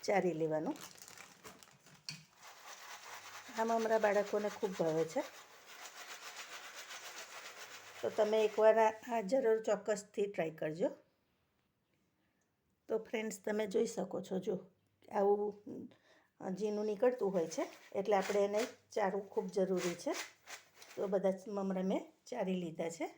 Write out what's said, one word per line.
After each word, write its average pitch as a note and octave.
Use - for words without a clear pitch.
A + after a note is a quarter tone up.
ચારી F#3
લેવાનું. D#3
આ A3+
મમરા A3+
બાળકોને G#3
ખૂબ G3
ભાવે D#3+
છે, C4
તો -
તમે G#3+
એકવાર G#3+
આ, A3
આ A#3
જરૂર A3
ચોક્કસથી G3+
ટ્રાય D#3+
કરજો. E3
તો A3
ફ્રેન્ડ્સ, A3
તમે G#3+
જોઈ A#3
શકો -
છો, F#3+
જો F#3
આવું G3+
ઝીણું G#3
નીકળતું G#3+
હોય E3+
છે D#4
એટલે G3+
આપણે G3+
એને G3+
ચારવું G3
ખૂબ G3+
જરૂરી F3+
છે. D4+
તો -
બધા F#3+
જ -
મમરા G3
મેં G3+
ચારી F#3+
લીધા E3
છે. D4+